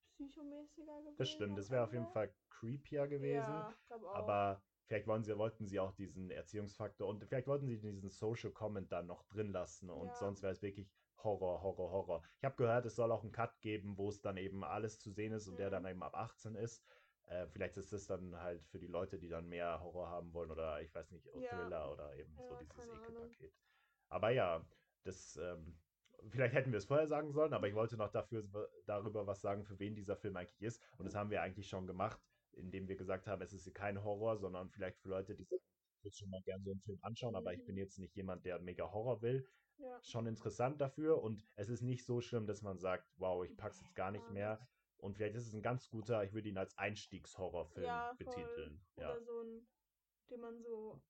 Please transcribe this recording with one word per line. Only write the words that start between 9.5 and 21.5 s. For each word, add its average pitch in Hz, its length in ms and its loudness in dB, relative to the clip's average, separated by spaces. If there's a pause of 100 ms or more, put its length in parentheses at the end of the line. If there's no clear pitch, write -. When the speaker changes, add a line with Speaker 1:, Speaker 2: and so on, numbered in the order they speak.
Speaker 2:
lassen 90 380 -2
und 85 180 -4
Speaker 1:
Ja. - 120 -4
Speaker 2:
sonst 101 240 0
wär's 95 180 2
wirklich 98 300 -4 (260)
Horror, 92 440 2
Horror, 90 300 0
Horror. 90 320 2 (160)
Ich - 60 -6
hab 135 120 0
gehört, 117 280 6
es 113 100 -4
soll 117 160 6
auch 110 120 4
einen 107 80 -6
Cut - 300 0
geben, 101 360 0
wo 101 120 2
es 101 120 -4
dann 98 160 0
eben 95 260 -2
alles 107 360 0
zu - 120 -8
sehen 107 220 0
ist 104 140 -2
und 92 100 -8
der 98 100 2
Speaker 1:
Mhm. 98 40 2
Speaker 2:
dann 92 140 0
eben 92 180 -2
ab - 120 -4
achtzehn 110 400 -4
ist. 113 280 -4 (440)
Äh, 87 200 -2
vielleicht 90 300 -2
ist 95 160 -6
das 98 140 -4
dann 90 340 -2
halt 87 240 -4
für - 140 -10
die 87 80 -8
Leute, 87 300 0
die 85 120 -8
dann 82 180 -4
mehr 85 340 0
Horror 87 280 -4
haben 85 240 -4
wollen 82 180 -2
oder 78 300 0
ich 80 120 -10
weiß 85 180 -8
nicht, - 220 -16
Speaker 1:
Ja. 254 160 -4
Speaker 2:
Thriller 87 420 -2